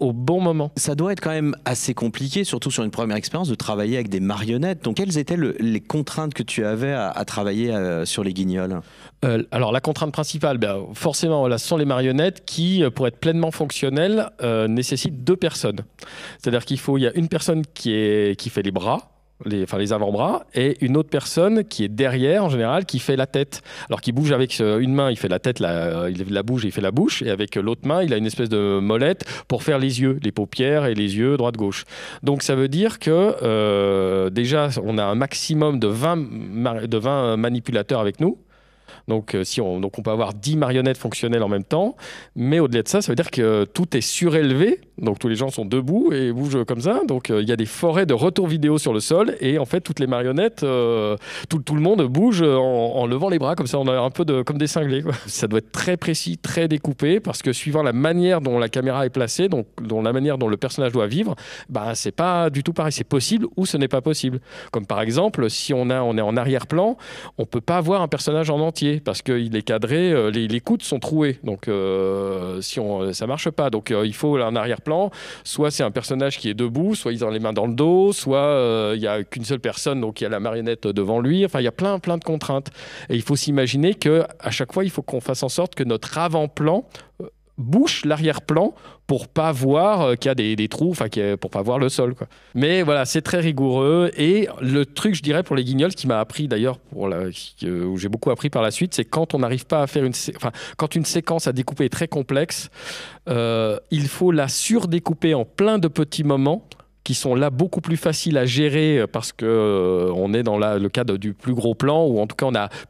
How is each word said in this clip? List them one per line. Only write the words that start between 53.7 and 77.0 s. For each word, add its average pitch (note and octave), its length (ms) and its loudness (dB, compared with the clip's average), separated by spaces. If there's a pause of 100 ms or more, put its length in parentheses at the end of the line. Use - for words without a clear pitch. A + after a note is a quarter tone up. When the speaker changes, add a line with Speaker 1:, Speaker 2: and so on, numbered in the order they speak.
Speaker 1:
On C3+ 100 0
a B2+ 100 0
un B2+ 120 0
peu E3+ 160 -2
de, C3 160 2
comme D3 160 -4
des D3+ 80 0
cinglés, C#3+ 360 -2
quoi. D#3 120 -4 (120)
Ça G#2+ 200 -4
doit A2 140 0
être - 120 -6
très F3 240 0
précis, E3 400 -4
très E3 320 -2
découpé. D3+ 520 0
Parce - 200 -6
que C3 140 0
suivant D3+ 280 -2
la B2 120 2
manière E3+ 480 2
dont B2 160 2
la A#2 100 2
caméra C3 380 0
est B2 40 -2
placée, C3+ 380 0
donc, C3+ 180 -2 (140)
dont A2 220 -2
la A2+ 100 2
manière C3+ 240 0
dont B2 120 0
le G#2 100 0
personnage C3 340 -2
doit A#2 140 2
vivre, E3+ 280 0 (360)
bah, A2+ 240 -4
c'est - 180 -4
pas E3+ 380 2
du C#3 120 -2
tout E3+ 120 -2
pareil. D#3 180 -2
C'est A#2+ 120 -4
possible G#3 420 0 (100)
ou F#3 80 0
ce E3 140 -2
n'est C#3 100 2
pas C3 140 0
possible. C3 380 -2 (300)
Comme G#2+ 140 -4
par G#2 160 -2
exemple, B2+ 480 2
si - 240 -4
on B2 160 0
a, B2+ 140 0
on A#2 160 0
est A2 40 2
en G#2+ 140 0
arrière-plan, C#3+ 640 0 (400)
on A2 80 -2
peut A#2 160 -4
pas F3 180 2
voir F3+ 220 2
un D#3 60 -2
personnage D3+ 420 -2
en D3 80 0
entier D3+ 460 0
parce - 180 -4
qu'il A#2+ 320 -2
est G#2+ 80 -2
cadré, B2+ 500 0
euh, A2+ 160 4
les, A2+ 200 0
les A#2+ 120 -2
coudes - 220 0
sont C#3 160 -2
troués. D3+ 460 0
Donc, G#2 240 -6
euh, F#2+ 920 0
si - 200 -6
on, G2 320 -2
ça A2 160 -6
marche D3 220 -4
pas. D3 200 0
Donc, G#2+ 220 -2
euh, G#2+ 120 2
il G#2 100 -2
faut D3 220 0
un A#2 200 0
arrière-plan. A2+ 320 -4 (560)
Soit D3+ 260 0
c'est D3 140 0
un G#2+ 60 0
personnage C3+ 480 -2
qui A#2 100 -4
est G#2+ 60 0
debout, B2 400 0
soit A#2+ 180 -4